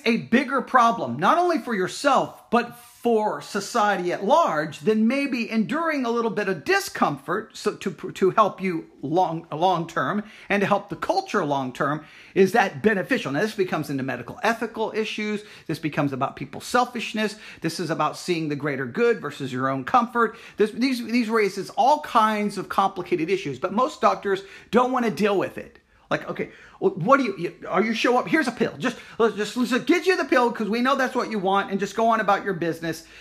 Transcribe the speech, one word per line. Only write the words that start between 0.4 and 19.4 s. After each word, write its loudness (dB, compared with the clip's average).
problem, 2
not 4
only 2
for -6
yourself, -2
but 0
for 0
society -2
at -6
large, 2
then 4
maybe 0
enduring 0
a 0
little 0
bit -2
of -2
discomfort -2
so -2
to, -6
to 4
help 2
you -4
long, 0
long 0
term -2
and 0
to 0
help 0
the -8
culture 0
long -2
term, -2
is 6
that 2
beneficial? 0
Now, 0
this -2
becomes -2
into -4
medical -8
ethical -2
issues. -4
This -4
becomes -2
about -4
people's -12
selfishness. -2
This -4
is -4
about 0
seeing -4
the -4
greater -4
good 0
versus -8